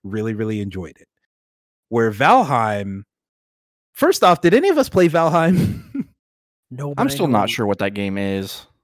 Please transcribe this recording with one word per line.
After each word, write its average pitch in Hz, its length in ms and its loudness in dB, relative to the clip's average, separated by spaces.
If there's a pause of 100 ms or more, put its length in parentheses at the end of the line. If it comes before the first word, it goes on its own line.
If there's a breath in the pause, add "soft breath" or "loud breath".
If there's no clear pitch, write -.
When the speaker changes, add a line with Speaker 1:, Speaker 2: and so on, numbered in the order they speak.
Speaker 1:
really, 107 300 -6
really 110 260 -4
enjoyed 95 400 -10
it. - 80 -20 (800)
Where 113 240 0
Valheim, 110 920 0 (920)
first - 280 0
off, 180 200 6
did 175 120 4
any 302 140 4
of 349 100 2
us 269 120 0
play 180 180 4
Valheim? 165 800 0
<laughs> - 220 -10 (600)
Speaker 2:
No, 143 240 -10
but 139 80 -4
Speaker 3:
I'm 151 60 2
Speaker 2:
I 135 40 -2
Speaker 3:
still 147 160 -2
Speaker 2:
know 120 120 2
Speaker 3:
not 98 100 -2
sure 113 160 -4
what 101 140 -2
that 101 140 -4
game 101 240 -6
is. 98 480 -6 (180)